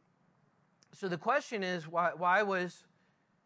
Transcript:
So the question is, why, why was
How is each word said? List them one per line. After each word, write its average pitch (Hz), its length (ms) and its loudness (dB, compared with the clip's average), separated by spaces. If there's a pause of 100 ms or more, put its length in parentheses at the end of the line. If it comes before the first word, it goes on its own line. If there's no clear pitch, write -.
(920)
So - 140 -6
the 175 100 -2
question 240 460 -2
is, 180 240 -4
why, 170 280 2
why 180 280 4
was 185 400 -2 (640)